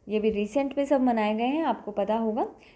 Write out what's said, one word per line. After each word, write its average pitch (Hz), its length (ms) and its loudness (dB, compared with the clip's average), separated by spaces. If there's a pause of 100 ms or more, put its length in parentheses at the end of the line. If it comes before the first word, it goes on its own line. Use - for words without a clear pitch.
ये 214 100 0
भी 214 100 2
रिसेंट 214 480 -2
में 277 80 0
सब 277 160 4
मनाए 220 340 2
गए 226 80 -2
हैं, 285 200 0
आपको 226 280 -2
पता 202 240 0
होगा। 226 320 0 (280)